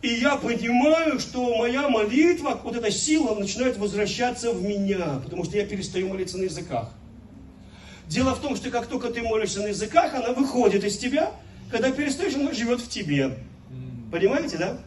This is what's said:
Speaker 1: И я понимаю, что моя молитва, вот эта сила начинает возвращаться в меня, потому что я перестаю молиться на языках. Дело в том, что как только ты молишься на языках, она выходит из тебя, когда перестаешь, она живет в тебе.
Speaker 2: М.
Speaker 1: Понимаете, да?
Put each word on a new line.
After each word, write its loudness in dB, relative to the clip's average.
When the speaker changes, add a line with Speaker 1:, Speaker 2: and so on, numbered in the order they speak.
Speaker 1:
И 0
я 4
понимаю, 4
что -2
моя 2
молитва, 4
вот -6
эта 0
сила 2
начинает 0
возвращаться 0
в -2
меня, 0
потому -6
что -4
я 2
перестаю -4
молиться -4
на -2
языках. -4
Дело 2
в -6
том, -2
что -6
как -2
только -4
ты -4
молишься 0
на -2
языках, 2
она -2
выходит 4
из 0
тебя, 0
когда 2
перестаешь, 0
она 0
живет 0
в -12
тебе. 0
Speaker 2:
М. -12
Speaker 1:
Понимаете, 2
да? -2